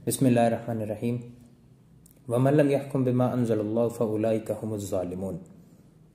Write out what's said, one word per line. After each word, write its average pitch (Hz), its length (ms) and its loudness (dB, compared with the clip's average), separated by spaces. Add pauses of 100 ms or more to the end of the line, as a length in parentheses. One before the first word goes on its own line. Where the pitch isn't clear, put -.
बिस्मिल्लाहिर्रहमानिर्रहीम, 117 1120 0 (1080)
"वमन 127 260 2
लम 147 180 4
यहकुम 139 340 0
बिमा 123 220 2
अंजलल्लाहु 113 600 0
फउलाइका 110 680 -2
हुमुज़ 107 300 -6
ज़ालिमून।" 92 540 -6 (760)